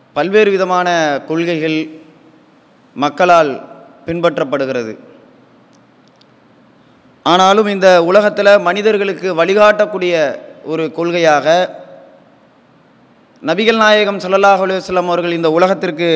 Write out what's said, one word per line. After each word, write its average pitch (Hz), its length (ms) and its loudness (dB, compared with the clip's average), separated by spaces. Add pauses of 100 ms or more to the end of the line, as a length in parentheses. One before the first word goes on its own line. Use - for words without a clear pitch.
(200)
பல்வேறு 202 380 2
விதமான 180 400 0 (340)
கொள்கைகள் 160 480 -4 (1300)
மக்களால் 160 480 2 (560)
பின்பற்றப்படுகிறது. 139 840 -4 (2500)
ஆனாலும் 202 440 2
இந்த 190 120 4 (220)
உலகத்துல 202 480 4 (100)
மனிதர்களுக்கு 196 600 -2 (100)
வழிகாட்டக்கூடிய 202 760 0 (580)
ஒரு 160 120 -4 (140)
கொள்கையாக 165 600 2 (1900)
நபிகள் 220 340 0
நாயகம் 214 400 2
ஸல்லல்லாஹு 196 440 2
அலைஹி 185 140 -4
வஸல்லம் 180 300 -4
அவர்கள் 170 260 -2
இந்த 165 220 -2
உலகத்திற்கு 180 580 0